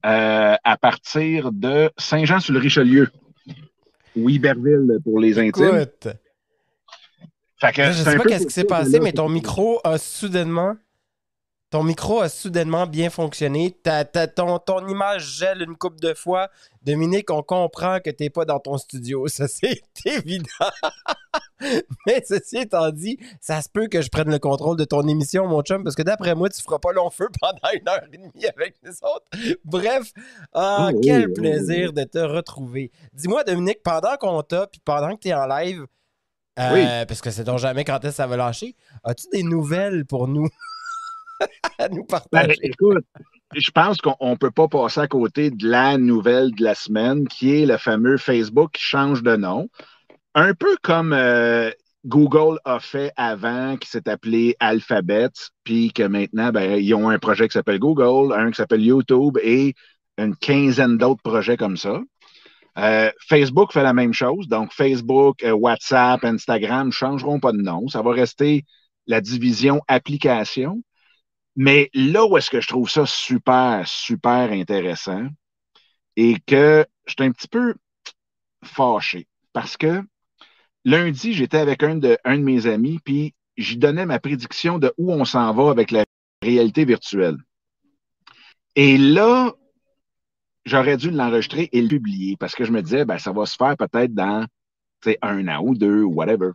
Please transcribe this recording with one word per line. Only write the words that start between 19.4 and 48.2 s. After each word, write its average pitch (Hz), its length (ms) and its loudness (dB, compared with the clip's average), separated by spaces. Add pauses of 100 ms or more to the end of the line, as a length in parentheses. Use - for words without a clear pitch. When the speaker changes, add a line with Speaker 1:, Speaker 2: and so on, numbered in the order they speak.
Speaker 2:
c'est 254 320 -4 (140)
<laughs> - 100 -20
évident. 185 400 -6 (1600)
Mais 247 200 0
ceci - 320 -6
étant 180 320 -2
dit, 175 260 -8 (240)
ça 156 220 -6
se - 60 -14
peut 220 180 -4
que 175 160 -2
je 131 80 -6
prenne 156 200 -2
le 147 100 0
contrôle 147 360 -2
de 156 80 0
ton 147 220 0
émission, 151 400 0
mon 156 160 0
chum, 190 220 -4
parce 151 100 -6
que 160 80 -4
d'après 180 320 -2
moi, 180 160 -2
tu - 100 -14
feras - 200 -4
pas 175 120 -2
long 185 180 0
feu 202 240 -6
<laughs> - 60 -10
pendant 175 320 -4
une - 160 -6
heure 185 140 -2 (100)
et 160 60 -20
demie 190 280 -10 (100)
avec 175 260 -8
nous 170 80 -20
autres. - 760 -6
Bref, 214 480 -4 (400)
ah, 196 360 0
Speaker 1:
Ah - 40 0
oui, 107 120 0
Speaker 2:
quel 135 240 4
Speaker 1:
oui, 180 60 -4
Speaker 2:
plaisir 165 560 -2
Speaker 1:
oui. 151 40 -14
Speaker 2:
de 143 100 -4
te 143 140 -8
retrouver. 139 720 -6 (220)
Dis-moi, 185 320 -4
Dominique, 180 400 -2
pendant 170 320 -2
qu'on 175 260 -2
t'a, 175 240 -4
puis - 180 -20
pendant 147 300 -2
que 214 60 -18
t'es 180 120 -4
en 143 140 0
live, 156 400 -6 (720)
euh, 123 160 -2
Speaker 1:
Oui. 123 340 2
Speaker 2:
parce 113 140 -10
que 120 80 -6
c'est 110 140 -10
donc 123 160 -2
jamais 131 240 -4
quand 135 160 -4
est-ce 143 80 -6
que 143 80 -8
ça 135 100 -2
va 123 100 -4
lâcher, 123 380 -4 (300)
as-tu 120 280 -8
des 196 120 -2
nouvelles 165 600 -2
pour 127 240 -4
nous 147 200 0 (920)
<laughs> - 380 -8
à - 100 -4
nous 180 160 -8
Speaker 1:
Ben, - 40 -20
Speaker 2:
partager ? 160 540 0
Speaker 1:
écoute, 190 420 2 (500)
je 143 160 -4
pense 180 280 2
qu'on, 143 220 0
on 123 160 -2
peut 127 140 0
pas 156 180 2
passer 131 320 -2
à 147 60 0
côté 139 440 0
de 110 180 -6
la 127 280 4
nouvelle 123 580 2
de 104 100 -2
la 107 100 2
semaine, 123 540 -2
qui 143 340 0
est 151 40 4
le 120 120 2
fameux 117 400 2
Facebook 123 540 0